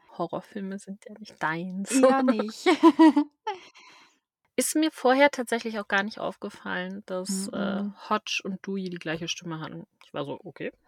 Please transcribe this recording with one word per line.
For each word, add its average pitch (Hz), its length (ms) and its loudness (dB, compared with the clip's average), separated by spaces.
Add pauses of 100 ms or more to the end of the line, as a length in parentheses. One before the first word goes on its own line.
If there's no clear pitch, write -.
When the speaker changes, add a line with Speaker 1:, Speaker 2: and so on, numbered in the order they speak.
(180)
Speaker 1:
Horrorfilme 190 640 -6
sind 196 260 -16
ja 214 140 -16
nicht - 220 -20
deins. 185 680 -2
Speaker 2:
Eher 269 160 4
nicht. 220 460 0 (120)
<laughs> 302 500 8 (1300)
Speaker 1:
Ist - 180 -2
mir 311 160 2
vorher 269 400 6
tatsächlich 233 480 -4
auch 208 80 -8
gar 202 160 2
nicht 214 160 -8
aufgefallen, 190 840 -8
dass, 190 480 -6
äh, 196 300 -2
Speaker 2:
Mhm. 202 100 -6 (160)
Speaker 1:
Hodge - 340 -2
und 190 240 -8
Dewey 196 220 -4
die 175 80 -8
gleiche 165 320 -6
Stimme 160 320 -8
hatten. 165 240 -12 (180)
Ich - 100 -20
war 147 120 -6
so: 139 180 -10
„Okay.“ 156 280 -10 (160)